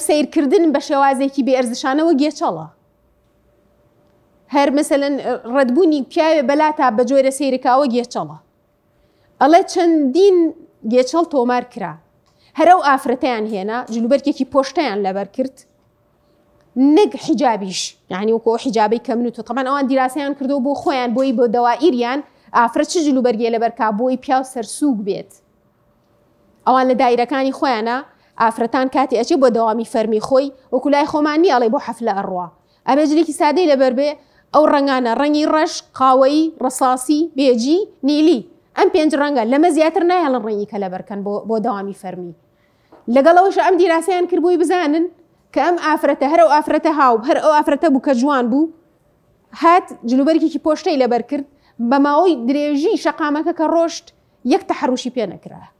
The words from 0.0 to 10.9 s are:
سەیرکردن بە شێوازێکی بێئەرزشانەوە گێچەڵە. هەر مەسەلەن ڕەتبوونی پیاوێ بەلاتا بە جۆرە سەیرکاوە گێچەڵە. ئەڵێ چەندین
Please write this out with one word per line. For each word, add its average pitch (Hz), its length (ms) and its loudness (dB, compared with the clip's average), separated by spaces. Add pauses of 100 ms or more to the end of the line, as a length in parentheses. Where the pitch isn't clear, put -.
سەیرکردن 302 640 2
بە 285 140 -2
شێوازێکی 277 600 0
بێئەرزشانەوە 262 720 0
گێچەڵە. 269 460 -4 (1800)
هەر 285 260 2
مەسەلەن 285 380 0 (400)
ڕەتبوونی 285 460 2 (100)
پیاوێ 320 320 2
بەلاتا 302 440 0 (100)
بە 247 80 2
جۆرە 269 340 2
سەیرکاوە 262 560 0
گێچەڵە. 185 440 -6 (1000)
ئەڵێ 311 200 6 (120)
چەندین 339 640 2 (540)